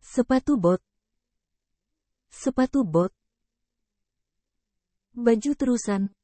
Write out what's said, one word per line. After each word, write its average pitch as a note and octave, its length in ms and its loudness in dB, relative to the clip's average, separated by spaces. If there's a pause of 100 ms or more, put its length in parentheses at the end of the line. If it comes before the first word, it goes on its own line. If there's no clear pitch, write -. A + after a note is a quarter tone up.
Sepatu C4 560 0
bot. F3+ 240 2 (1500)
Sepatu C4 500 -2
bot. F3 320 0 (2000)
Baju A#3 400 0
terusan. G#3+ 560 -2 (140)